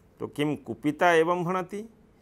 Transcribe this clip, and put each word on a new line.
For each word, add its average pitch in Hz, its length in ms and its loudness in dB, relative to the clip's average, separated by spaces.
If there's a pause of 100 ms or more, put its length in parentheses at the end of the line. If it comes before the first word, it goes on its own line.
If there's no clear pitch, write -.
(200)
तो 117 60 -4
"किम 143 300 -4
कुपिता 151 560 0
एवं 165 320 2
भणति", 185 440 -6 (340)